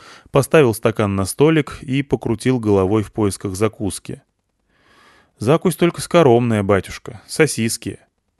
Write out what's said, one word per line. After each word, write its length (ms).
поставил 420
стакан 420
на 100
столик 560
и 220
покрутил 560
головой 440
в 80
поисках 440
закуски. 640
«Закусь 360
только 260
скоромная, 640
батюшка, 640
сосиски». 720